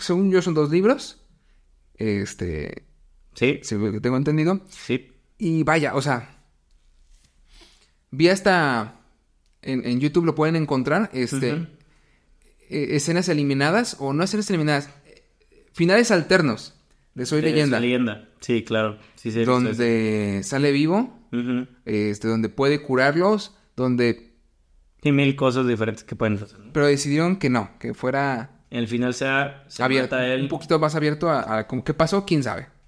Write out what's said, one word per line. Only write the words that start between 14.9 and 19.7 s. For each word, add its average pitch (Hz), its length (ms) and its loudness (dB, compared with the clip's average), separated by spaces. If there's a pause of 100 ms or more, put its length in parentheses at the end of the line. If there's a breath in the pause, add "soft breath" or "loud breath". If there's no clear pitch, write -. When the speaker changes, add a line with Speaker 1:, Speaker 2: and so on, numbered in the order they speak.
Speaker 1:
eh, - 180 -20 (480)
finales 208 380 4
alternos 165 640 2 (400)
de 123 120 -6
Soy 151 140 0
Speaker 2:
De 160 100 0
Speaker 1:
Leyenda. 147 280 2
Speaker 2:
Soy 120 80 0
Leyenda. 123 420 -2 (120)
Sí, 117 240 0
claro. 110 340 -2 (180)
Sí, 117 160 -8
sí, 113 120 0
Speaker 1:
Donde 123 300 2 (640)